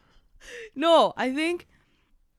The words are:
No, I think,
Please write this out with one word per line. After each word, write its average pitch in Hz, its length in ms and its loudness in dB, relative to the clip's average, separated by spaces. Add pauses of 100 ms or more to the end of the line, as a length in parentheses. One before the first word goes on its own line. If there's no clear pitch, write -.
(720)
No, 285 440 4
I 262 160 -4
think, 330 340 -4 (720)